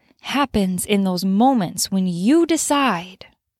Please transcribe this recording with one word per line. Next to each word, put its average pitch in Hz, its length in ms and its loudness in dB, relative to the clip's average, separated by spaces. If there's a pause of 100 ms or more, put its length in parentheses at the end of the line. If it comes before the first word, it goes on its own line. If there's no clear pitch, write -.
(200)
happens 202 680 -2
in 202 160 2
those 185 220 -2
moments 196 680 0
when 190 160 0
you 208 400 2
decide, 262 800 -2 (340)